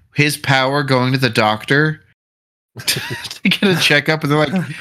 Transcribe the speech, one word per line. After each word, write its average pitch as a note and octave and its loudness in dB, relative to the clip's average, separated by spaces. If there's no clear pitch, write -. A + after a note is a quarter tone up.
his D3 0
power C3+ 0
going B2+ 2
to C3+ 2
the B2+ 2
doctor B2 0
<laughs> - -16
to - -6
get - 0
a F#3+ 2
checkup D3+ 2
and C#3+ -2
they're, D3+ 2
like, D3+ -4